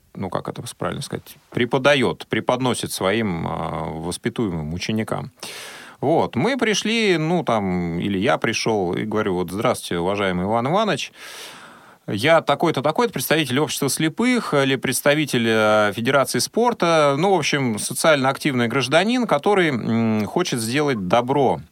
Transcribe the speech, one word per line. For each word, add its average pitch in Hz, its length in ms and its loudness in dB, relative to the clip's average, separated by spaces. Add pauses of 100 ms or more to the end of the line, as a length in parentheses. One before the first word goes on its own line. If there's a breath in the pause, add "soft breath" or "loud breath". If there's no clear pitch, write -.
(160)
ну, 98 140 -6
как - 180 -6
это - 140 -8 (160)
правильно - 240 -6
сказать, - 340 -10 (140)
преподаёт, 127 760 0
преподносит 117 640 -2
своим, 98 540 -2
э, 85 40 -4 (500)
воспитуемым 85 720 -4
ученикам. 110 580 -4 (680 loud breath)
Вот, 131 360 2
мы 214 200 2
пришли, 214 600 0
ну, 156 260 0
там, 90 540 0
или 95 200 -2
я 139 200 2
пришёл 104 560 0
и - 100 -2
говорю: 107 300 0
«Вот, 87 160 -2
здравствуйте, 104 500 -2
уважаемый 95 460 0
Иван 117 220 0
Иванович». 185 440 -2 (960 loud breath)
«Я 147 360 2
такой-то, 143 400 0
такой-то, 160 300 0
представитель 143 480 0
общества 143 280 -2
слепых 220 640 0
или 135 240 2
представитель, 135 720 0
э, 107 460 4
Федерации 131 440 0
спорта». 170 800 2
Ну, 190 160 2
в 180 40 4
общем, 131 400 0
социально 139 500 2
активный 127 400 0
гражданин, 165 580 2
который, 180 420 2
м, 113 580 0
хочет - 340 -2
сделать 117 480 -2
добро. 120 520 2 (120)